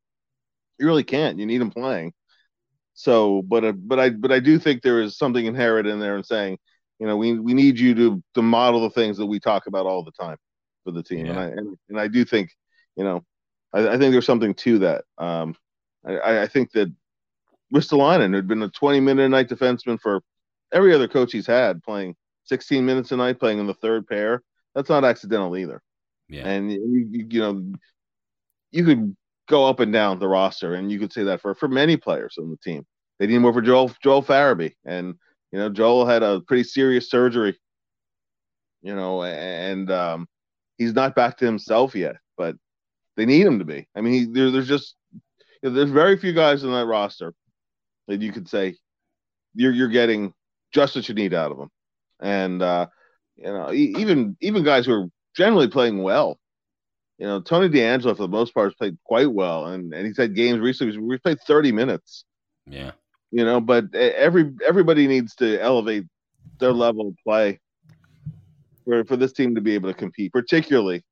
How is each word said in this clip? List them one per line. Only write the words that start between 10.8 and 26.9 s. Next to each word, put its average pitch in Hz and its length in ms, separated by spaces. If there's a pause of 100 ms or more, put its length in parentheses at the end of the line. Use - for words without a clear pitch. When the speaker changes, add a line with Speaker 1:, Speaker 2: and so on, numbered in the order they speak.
Speaker 1:
for 90 80
the 82 100
team. 82 240
And 87 80
Speaker 2:
Yeah. 95 60
Speaker 1:
I, 92 60
and, 101 300 (120)
and 107 120
I 107 80
do 120 160
think, 104 260 (460)
you 95 80
know, 87 200 (480)
I, 107 160
I 117 100
think 135 140
there's 123 140
something 110 280
to 113 260
that. 85 240 (140)
Um, 82 360 (520)
I, 92 100
I, 107 260
I - 40
think - 260
that 101 200 (840)
Ristolainen, 143 600
who'd 95 140
been 110 140
a 101 60
twenty 143 320
minute 135 240
a 135 40
night 131 200
defenseman 120 520
for 98 220 (500)
every 185 200
other 135 160
coach 123 240
he's 104 140
had, 117 360
playing 98 340 (280)
sixteen 131 400
minutes 131 280
a 131 40
night, 123 220
playing 110 220
in 101 60
the 95 80
third 110 340
pair, 110 340 (320)
that's 139 140
not 143 160
accidental 101 520
either. 80 240 (480)
Speaker 2:
Yeah. 73 180
Speaker 1:
And 101 240
you, 113 400